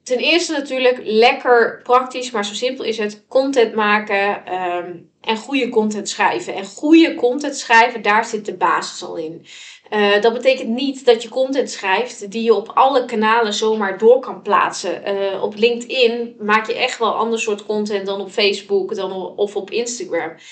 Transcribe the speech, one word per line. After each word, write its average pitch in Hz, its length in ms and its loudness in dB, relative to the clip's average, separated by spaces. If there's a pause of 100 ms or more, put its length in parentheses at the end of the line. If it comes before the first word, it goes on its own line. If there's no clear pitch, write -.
ten 247 160 -2
eerste 320 340 2
natuurlijk 262 500 0
lekker 233 800 2
praktisch, 254 480 0
maar 208 140 -4
zo - 100 -10
simpel 262 300 -4
is 214 140 -4
het, 208 300 -6
content 262 460 2
maken, 208 720 0
ehm, 175 500 -6 (240)
en 220 160 -2
goede 254 320 -4
content 214 400 -2
schrijven. 180 460 0
En 196 100 -8
goede 311 500 4
content 247 420 -2
schrijven, 233 460 4
daar 214 220 2
zit 208 220 -8
de 180 100 -8
basis 165 460 -2
al 175 140 -10
in. 165 300 -10 (440)
Eh, 208 300 4
dat 226 120 4
betekent 254 360 0
niet 262 360 -4
dat 226 180 4
je 220 60 -12
content 262 420 -2
schrijft 202 600 -4
die 226 120 -4
je 226 120 6
op 196 200 -4
alle 262 300 4
kanalen 220 500 2
zomaar 214 440 -2
door 240 220 6
kan 190 220 -12
plaatsen. 175 600 -2
Eh, 196 380 -4
op 208 120 -2
LinkedIn 233 840 0
maak 214 280 0
je - 80 -4
echt 254 240 -4
wel 214 160 0
ander 226 260 -2
soort 208 260 -6
content 208 400 -4
dan 196 140 -6
op 190 100 -10
Facebook 202 640 0
dan 185 180 -6
o-, 185 240 -8
of 208 200 -2
op 196 140 -8
Instagram. 170 640 -4 (160)